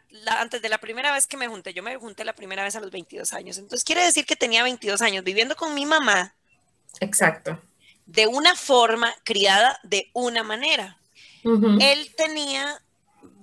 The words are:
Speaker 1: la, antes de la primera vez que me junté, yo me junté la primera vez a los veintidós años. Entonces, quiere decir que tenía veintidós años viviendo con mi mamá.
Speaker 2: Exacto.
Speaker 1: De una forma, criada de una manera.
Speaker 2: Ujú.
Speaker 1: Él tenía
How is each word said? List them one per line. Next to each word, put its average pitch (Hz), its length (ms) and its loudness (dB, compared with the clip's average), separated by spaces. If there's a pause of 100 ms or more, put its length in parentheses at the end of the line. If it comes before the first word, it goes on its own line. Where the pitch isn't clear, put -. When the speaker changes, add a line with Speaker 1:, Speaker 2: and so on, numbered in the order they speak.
Speaker 1:
la, 220 320 -4
antes 233 200 -6
de 220 80 -6
la 214 80 0
primera 226 340 -4
vez 277 160 0
que 285 100 -12
me 254 100 -6
junté, 190 260 -12
yo 180 100 -10
me 240 140 -10
junté 220 280 -16
la 220 80 -8
primera 190 300 -10
vez 202 120 -6
a 226 60 -10
los 196 100 -14
veintidós - 420 -10
años. 185 240 -12
Entonces, 208 260 -8
quiere 339 200 0
decir 311 220 2
que 311 100 -2
tenía 233 280 2
veintidós 220 380 -4
años 196 220 0
viviendo 220 320 -2
con 320 180 -6
mi 285 120 -4
mamá. 240 500 2 (640)
Speaker 2:
Exacto. 170 600 0 (440)
Speaker 1:
De 214 220 2
una 294 280 4
forma, 233 580 4 (100)
criada 202 600 2
de 196 300 -4
una 240 300 -2
manera. 220 540 -4 (460)
Speaker 2:
Ujú. 220 380 4
Speaker 1:
Él 285 340 2
tenía 294 680 -4 (600)